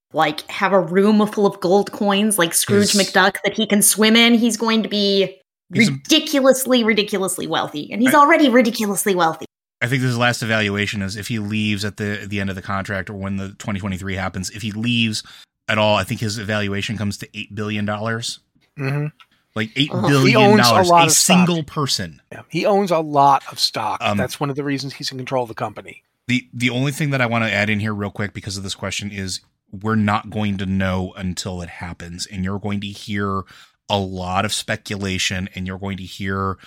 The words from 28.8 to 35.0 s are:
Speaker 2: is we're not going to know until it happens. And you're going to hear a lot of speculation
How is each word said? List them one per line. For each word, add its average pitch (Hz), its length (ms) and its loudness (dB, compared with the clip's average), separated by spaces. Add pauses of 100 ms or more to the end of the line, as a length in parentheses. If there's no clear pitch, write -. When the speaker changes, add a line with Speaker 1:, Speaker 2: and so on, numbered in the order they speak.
Speaker 2:
is 95 300 -8 (320)
we're 107 240 -2
not 104 340 0
going 104 280 -2
to 98 80 -6
know 92 500 -2
until 92 440 -6
it 87 80 -10
happens. 85 580 -12
And 95 180 -6
you're 98 160 -4
going 101 220 -4
to 101 40 -8
hear 101 560 -6 (460)
a 101 100 2
lot 92 460 -2
of 104 100 -4
speculation 98 1040 -4